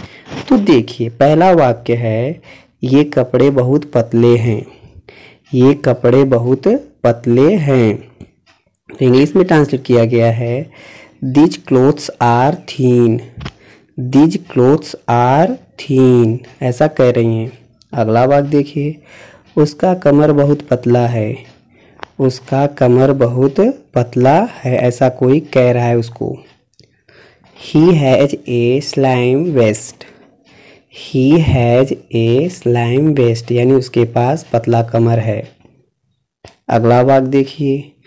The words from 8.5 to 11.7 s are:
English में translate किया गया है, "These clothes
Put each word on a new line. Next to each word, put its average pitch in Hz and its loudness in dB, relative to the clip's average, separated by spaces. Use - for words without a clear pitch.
English 131 2
में 185 2
translate 147 0
किया 120 2
गया 117 0
है, 120 -6
"These 143 2
clothes 135 0